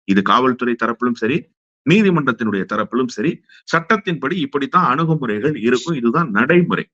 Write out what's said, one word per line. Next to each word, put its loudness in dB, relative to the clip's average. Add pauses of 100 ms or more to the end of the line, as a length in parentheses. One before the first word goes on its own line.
இது 2
காவல்துறை 0
தரப்பிலும் -2
சரி, -2 (500)
நீதிமன்றத்தினுடைய 2
தரப்பிலும் -2
சரி, -2 (320)
சட்டத்தின்படி -2
இப்படித்தான் 0
அணுகுமுறைகள் 0
இருக்கும். 0
இதுதான் 0
நடைமுறை. 2